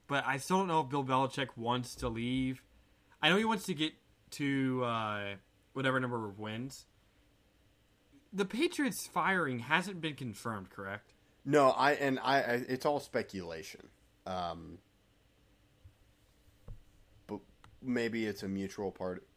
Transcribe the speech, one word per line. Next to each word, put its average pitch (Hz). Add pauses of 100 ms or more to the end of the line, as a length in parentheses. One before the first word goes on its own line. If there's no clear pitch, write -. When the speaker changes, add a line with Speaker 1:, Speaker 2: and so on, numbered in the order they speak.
Speaker 1:
but 139
I 135
still 185
don't 190
know 160
if 135
Bill 139
Belichick 131
wants 120
to 127
leave. 127 (600)
I 156
know 185
he 220
wants 220
to 185
get 156 (400)
to, 135
uh, 110 (520)
whatever 131
number 120
of 98
wins. 110 (1500)
The 196
Patriots 254
firing 160
hasn't 170
been 156
confirmed, 113
correct? 98 (300)
Speaker 2:
No, 139
I, 139
and 135
I, 135
I, 117 (160)
it's 127
all 147
speculation. 85 (380)
Um, 85 (2500)
but 104 (400)
maybe 117
it's 101
a 98
mutual 98
part-, 92 (120)